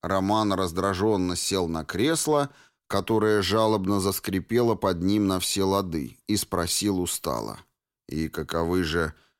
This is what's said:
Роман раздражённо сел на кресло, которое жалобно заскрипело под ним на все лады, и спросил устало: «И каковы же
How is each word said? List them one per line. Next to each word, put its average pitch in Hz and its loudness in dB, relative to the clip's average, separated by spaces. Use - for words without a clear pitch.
Роман 98 2
раздражённо 92 0
сел 92 -2
на 82 -4
кресло, 147 0
которое 107 2
жалобно 101 2
заскрипело 101 0
под 90 0
ним 101 2
на 92 0
все 98 -2
лады, 90 -2
и 104 0
спросил 92 -2
устало: 58 -6
«И 80 -4
каковы 82 -2
же 80 -2